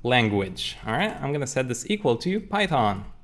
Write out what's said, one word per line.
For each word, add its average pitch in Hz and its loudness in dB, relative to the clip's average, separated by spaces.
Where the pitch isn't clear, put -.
language. 104 2
All 110 -2
right, 190 0
I'm 139 -4
gonna 147 -2
set 131 -2
this 120 -6
equal 160 2
to 190 -2
Python. 139 0